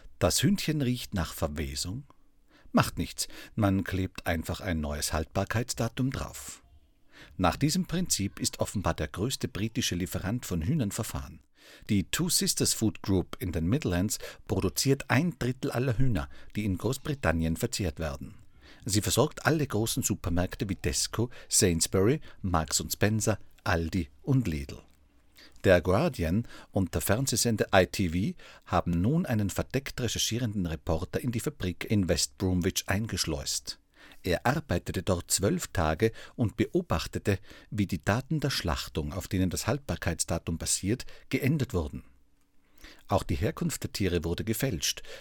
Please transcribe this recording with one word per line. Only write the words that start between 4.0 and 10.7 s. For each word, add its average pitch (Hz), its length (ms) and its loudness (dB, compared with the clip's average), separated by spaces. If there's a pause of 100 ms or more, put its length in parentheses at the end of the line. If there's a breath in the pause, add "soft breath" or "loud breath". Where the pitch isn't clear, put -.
einfach 82 340 -2
ein 82 200 -2
neues 73 320 -4
Haltbarkeitsdatum 113 1000 -2
drauf. - 500 -10 (760 loud breath)
Nach 90 180 2
diesem 156 320 2
Prinzip 165 520 -2
ist - 200 -2
offenbar 90 340 0
der 78 140 -2
größte - 400 -4
britische 107 480 -2
Lieferant 92 500 -2
von 87 160 -2
Hühnern 107 300 0